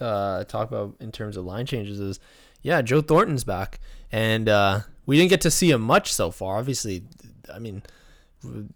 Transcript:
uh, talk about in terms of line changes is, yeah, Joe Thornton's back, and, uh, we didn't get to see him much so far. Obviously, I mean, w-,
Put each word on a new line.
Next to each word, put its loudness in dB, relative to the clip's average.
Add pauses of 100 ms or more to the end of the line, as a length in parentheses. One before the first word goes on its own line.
uh, -2
talk -4
about -6
in -14
terms -10
of -8
line -8
changes -8
is, -8 (440)
yeah, 2
Joe 2
Thornton's 4
back, -6 (320)
and, 0
uh, 4 (260)
we 4
didn't 6
get 4
to 4
see 4
him 4
much 2
so 0
far. -6
Obviously, -4 (480)
I -16
mean, -12 (600)
w-, -12